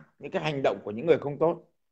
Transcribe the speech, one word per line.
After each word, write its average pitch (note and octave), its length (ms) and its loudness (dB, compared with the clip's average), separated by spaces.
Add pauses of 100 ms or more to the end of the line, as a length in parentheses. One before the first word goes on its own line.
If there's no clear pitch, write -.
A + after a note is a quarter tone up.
(200)
những C#3+ 120 -12
cái E3+ 120 -2
hành D3+ 200 -2
động E3 200 2
của G#2 80 -6
những A#2 140 -6
người D#3+ 120 6
không D3 220 -6
tốt, E3 240 2 (280)